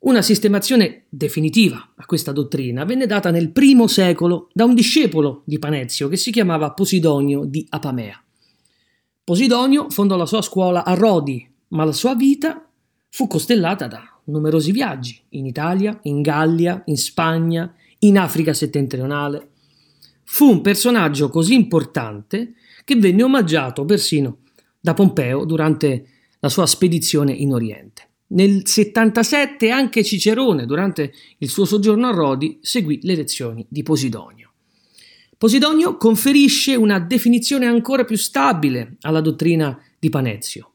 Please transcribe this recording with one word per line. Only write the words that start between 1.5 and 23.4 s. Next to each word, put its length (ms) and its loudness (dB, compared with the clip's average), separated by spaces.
a 80 -20
questa 280 -6
dottrina 520 -6
venne 220 -2
data 240 -2
nel 200 0
primo 360 6
secolo 680 2
da 140 2
un 80 6
discepolo 720 2
di 120 -4
Panezio 500 -6
che 100 -4
si 120 -4
chiamava 420 0
Posidonio 720 0
di 240 -6
Apamea. 520 -8
Posidonio 640 2
fondò 280 0
la 100 -2
sua 160 -2
scuola 420 -2
a 80 0
Rodi, 560 0
ma 180 -2
la 60 0
sua 220 -2
vita 540 0
fu 180 -6
costellata 600 0
da 240 -18
numerosi 460 0
viaggi 440 -6
in 160 -10
Italia, 560 -4
in 180 -4
Gallia, 680 0
in 100 -4
Spagna, 760 -2
in 180 6
Africa 340 0
settentrionale. 1000 -4
Fu 260 4
un 120 4
personaggio 680 0
così 260 2
importante 1000 -2
che 120 0
venne 260 4
omaggiato 640 0